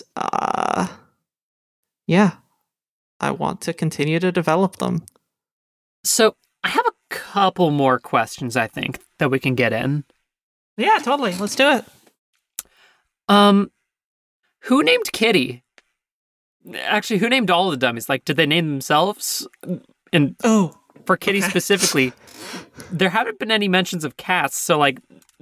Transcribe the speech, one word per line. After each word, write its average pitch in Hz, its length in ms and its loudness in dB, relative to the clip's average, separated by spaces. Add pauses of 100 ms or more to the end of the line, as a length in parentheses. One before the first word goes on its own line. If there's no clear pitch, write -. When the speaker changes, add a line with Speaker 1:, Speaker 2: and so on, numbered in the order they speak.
(160)
Speaker 1:
uh, - 720 -2 (1200)
yeah, 180 260 4 (840)
I 139 120 -4
want 156 300 -6
to 165 120 -6
continue 156 460 -2
to 180 120 0
develop 180 460 0
them. - 280 -4 (1000)
Speaker 2:
So, - 320 2 (280)
I 190 60 -4
have 480 160 0
a 453 60 2 (240)
couple 185 560 0
more 135 280 2
questions, 120 560 -4
I 113 120 0
think, - 320 -8 (200)
that 143 120 2
we 131 80 2
can 131 160 0
get 120 180 2
in. 135 300 -4 (720)
Speaker 1:
Yeah, 370 220 2
totally. 262 340 -2
Let's 202 220 -6
do 269 140 4
it. 254 160 0 (1400)
Speaker 2:
Um, 202 440 4 (920)
who 269 200 2
named 494 300 0
Kitty? 143 500 0 (1120)
Actually, 208 440 -2
who 226 100 0
named 247 220 0
all 180 200 2
the 139 60 -4
dummies? 120 320 -2
Like, 135 160 -4
did 143 120 -2
they 165 80 2
name 156 240 0
themselves? 151 800 -2 (640)
And 147 320 2
Speaker 1:
Oh, 214 300 2 (320)
Speaker 2:
for 185 120 0
Kitty 202 220 -2
Speaker 1:
okay. 185 100 -2
Speaker 2:
specifically, 180 640 0 (380)
Speaker 1:
<laughs> - 400 -18
Speaker 2:
there 185 180 0
haven't 226 300 -2
been 220 120 -4
any 208 160 2
mentions 180 360 0
of 143 140 -8
cats, 165 400 -2
so, - 200 0
like, 139 220 2 (420)